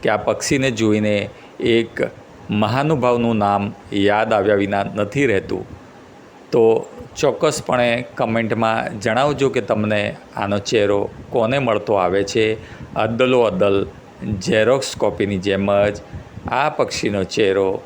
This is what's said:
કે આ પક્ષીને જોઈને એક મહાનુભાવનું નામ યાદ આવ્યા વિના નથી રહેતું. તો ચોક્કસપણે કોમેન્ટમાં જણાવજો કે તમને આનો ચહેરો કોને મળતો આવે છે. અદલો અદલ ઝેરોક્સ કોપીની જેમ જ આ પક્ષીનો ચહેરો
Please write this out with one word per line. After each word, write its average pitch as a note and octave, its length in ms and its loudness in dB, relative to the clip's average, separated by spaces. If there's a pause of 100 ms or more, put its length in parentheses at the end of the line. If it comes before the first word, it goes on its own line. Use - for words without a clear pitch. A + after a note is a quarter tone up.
કે A#2+ 60 2
આ G#2+ 80 2
પક્ષીને C3 540 0
જોઈને G#2+ 580 0 (300)
એક A#2 420 0 (480)
મહાનુભાવનું A#2+ 880 0
નામ G2+ 360 0 (200)
યાદ G#2 400 2
આવ્યા G#2 220 2
વિના G2+ 280 0
નથી G#2 420 -2
રહેતું. G2 400 -2 (840)
તો A2+ 340 4 (320)
ચોક્કસપણે B2 880 0 (120)
કોમેન્ટમાં A2+ 800 -2
જણાવજો C3 500 2
કે B2 120 0
તમને G#2+ 540 0 (220)
આનો G2+ 200 -2
ચહેરો G2+ 520 2 (200)
કોને A#2+ 300 0
મળતો A2 340 0
આવે F#2+ 300 2
છે. A2 340 0 (380)
અદલો A#2+ 460 2
અદલ G2 460 2 (520)
ઝેરોક્સ A2+ 580 2
કોપીની G2+ 400 0
જેમ G2+ 520 2
જ - 120 -8 (500)
આ C3+ 180 0
પક્ષીનો G#2+ 540 -2
ચહેરો G2 640 0